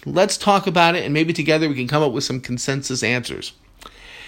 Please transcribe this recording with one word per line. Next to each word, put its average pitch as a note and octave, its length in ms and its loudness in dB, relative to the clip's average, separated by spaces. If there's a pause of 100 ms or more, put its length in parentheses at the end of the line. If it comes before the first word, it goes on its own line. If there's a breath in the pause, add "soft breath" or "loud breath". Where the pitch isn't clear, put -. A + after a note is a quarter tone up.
Let's E3 320 2
talk G3 300 2
about E3+ 280 4
it, D#3 80 -2
and C#3+ 100 -2
maybe D#3+ 200 2
together D#3 340 2
we C#3+ 60 -2
can B2 140 -4
come D3+ 160 2
up C#3 100 2
with A2 100 -2
some C3 160 -4
consensus C3 640 -4
answers. A2+ 500 -4 (760 loud breath)